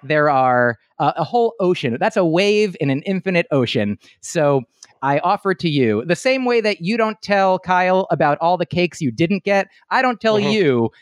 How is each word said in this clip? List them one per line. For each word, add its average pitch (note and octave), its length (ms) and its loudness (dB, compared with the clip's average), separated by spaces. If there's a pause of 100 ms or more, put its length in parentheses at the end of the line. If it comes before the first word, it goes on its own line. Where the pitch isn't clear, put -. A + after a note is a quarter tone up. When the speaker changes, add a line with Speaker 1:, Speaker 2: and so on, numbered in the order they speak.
Speaker 1:
there D3+ 280 0
are, B2 480 2 (200)
uh, D3 180 0
a D#3+ 80 -2
whole A#3 360 -2
ocean. E3+ 380 -2
That's G#3+ 180 -2
a F#3+ 80 2
wave G3+ 560 2
in C#3 100 0
an C3+ 120 -2
infinite F#3 480 -2
ocean. A2+ 480 0 (220)
So C#3+ 420 0 (400)
I C#3+ 180 0
offer F#3+ 340 -2
to F3+ 140 -4
you, B2 360 0
the F3 120 -2
same C4 280 -2
way A#3+ 160 0
that G#3 220 -2
you G#3 140 -2
don't A3 260 -2
tell G3 360 2
Kyle F#3 520 0
about D3+ 300 0
all F3 160 0
the E3 100 -2
cakes F3 340 -2
you C3+ 100 -2
didn't E3+ 340 -2
get, G3 240 0 (220)
I B3 120 0
don't B3 180 -2
tell A3 180 0
Speaker 2:
Mm-hmm. G3+ 120 0
Speaker 1:
you C3+ 400 2 (120)